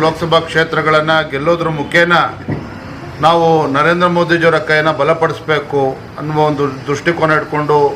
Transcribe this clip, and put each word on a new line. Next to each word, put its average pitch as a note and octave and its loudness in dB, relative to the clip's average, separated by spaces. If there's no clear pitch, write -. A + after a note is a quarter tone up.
ಲೋಕಸಭಾ D#3+ 2
ಕ್ಷೇತ್ರಗಳನ್ನ D#3 0
ಗೆಲ್ಲೋದ್ರ D#3+ 0
ಮುಖೇನ E3+ 2
ನಾವು E3 4
ನರೇಂದ್ರ F3 2
ಮೋದಿಜಿಯವರ E3 2
ಕೈಯನ್ನ D#3 2
ಬಲಪಡಿಸ್ಬೇಕು D3+ 0
ಅನ್ನುವ D3+ -4
ಒಂದು C#3+ -2
ದೃಷ್ಟಿಕೋನ D#3 0
ಇಟ್ಕೊಂಡು D3+ 0